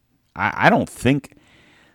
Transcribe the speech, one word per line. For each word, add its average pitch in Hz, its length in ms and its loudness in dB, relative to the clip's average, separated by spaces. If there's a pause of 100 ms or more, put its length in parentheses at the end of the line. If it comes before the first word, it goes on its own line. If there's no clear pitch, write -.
(360)
I, 98 160 -2 (140)
I 175 40 6
don't - 180 2
think - 480 -2 (580)